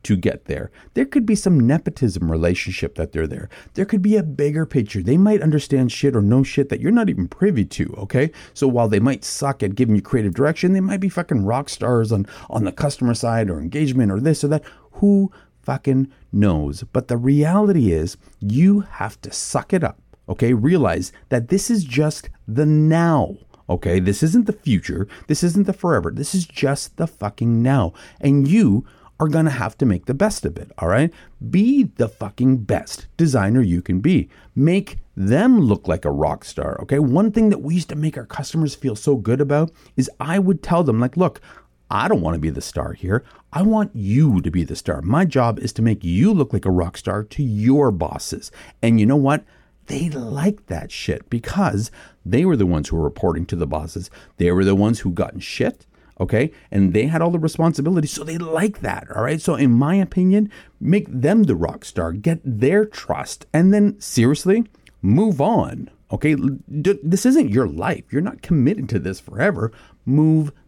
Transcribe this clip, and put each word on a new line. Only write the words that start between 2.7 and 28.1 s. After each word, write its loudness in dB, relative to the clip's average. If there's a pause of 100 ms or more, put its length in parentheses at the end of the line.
that -6
they're -4
there. -12 (260)
There -2
could 0
be 4
a 0
bigger -2
picture. -2
They 2
might 4
understand 0
shit 0
or 4
know 4
shit -2
that -6
you're 0
not 4
even -2
privy 0
to, -6
okay? -2 (220)
So -2
while 2
they 2
might 0
suck -6
at -4
giving 2
you 2
creative -2
direction, 0
they 2
might -2
be -2
fucking -2
rock -2
stars 0
on, 0 (240)
on -4
the -4
customer -2
side -2
or -6
engagement 0
or -2
this 0
or 2
that. 0 (280)
Who 4 (320)
fucking -2 (220)
knows? 2
But -4
the -2
reality 2
is -2 (240)
you 4
have -8
to -14
suck -6
it 0
up, -6 (280)
okay? 2
Realize 0 (160)
that -2
this 0
is 0
just -2 (180)
the 0
now, 2 (320)
okay? 0
This 0
isn't 2
the -2
future. -2 (180)
This -2
isn't 2
the -2
forever. -2
This -6
is -2
just -4
the -4
fucking -2
now. 2 (280)